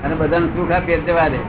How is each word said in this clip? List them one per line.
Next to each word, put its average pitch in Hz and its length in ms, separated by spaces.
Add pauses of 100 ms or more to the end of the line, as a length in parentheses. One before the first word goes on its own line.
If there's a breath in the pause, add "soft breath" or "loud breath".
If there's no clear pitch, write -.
અને 156 120
બધાને 160 320
સુખ 170 240
આપીએ 170 300
જવા 165 260
દે. 135 100 (120)